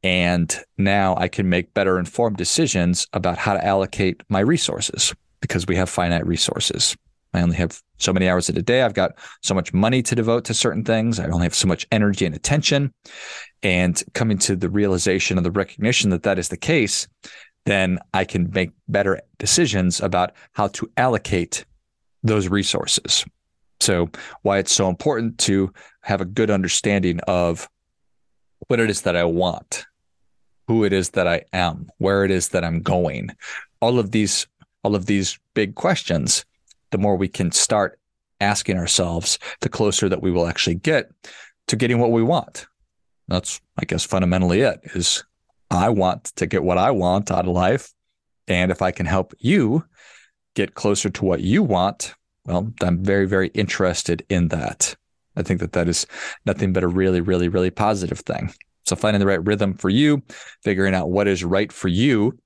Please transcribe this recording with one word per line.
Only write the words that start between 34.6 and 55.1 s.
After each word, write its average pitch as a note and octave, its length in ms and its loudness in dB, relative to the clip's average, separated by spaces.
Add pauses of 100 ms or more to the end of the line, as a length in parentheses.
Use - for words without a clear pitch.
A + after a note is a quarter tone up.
all G#2 140 0
of F2+ 100 -2
these G2 320 0 (160)
big G#2+ 220 -2
questions, - 680 -2 (460)
the G2+ 80 -2
more G2+ 160 2
we F#2 140 0
can F2+ 240 -2
start - 480 0 (400)
asking G2+ 360 0
ourselves, E2+ 600 -2 (220)
the - 80 -4
closer G#2 400 0
that F#2 120 0
we F#2 120 0
will E2+ 160 2
actually E2+ 260 0
get C#3 380 -2 (560)
to - 80 0
getting A#2+ 240 2
what A#2+ 100 4
we A2+ 140 4
want. - 420 -2 (600)
That's, - 320 -4 (180)
I - 60 -4
guess, E2 180 -4
fundamentally F#2 600 2
it, - 180 0 (160)
is - 260 -2 (480)
I F2+ 200 2
want F#2 340 0 (100)
to F2 120 -2
get F2+ 180 -2
what F2+ 120 2
I G2+ 140 4
want F#2+ 400 0
out F2+ 160 0
of F2+ 80 0
life. F#2 380 0 (560)
And F#2 240 2
if F2+ 100 -2
I F#2 80 2
can F2+ 160 -4
help F#2 320 0
you C#3+ 460 2 (720)
get G2+ 180 -2
closer G#2 340 0
to F#2+ 160 -4
what F2 160 2
you B2+ 220 2
want, G2 540 0 (300)
well, G2 340 -2
I'm F2 240 0
very, G2 220 2
very F#2+ 220 0
interested F2 800 -2
in F2 200 2
that. - 480 -4 (400)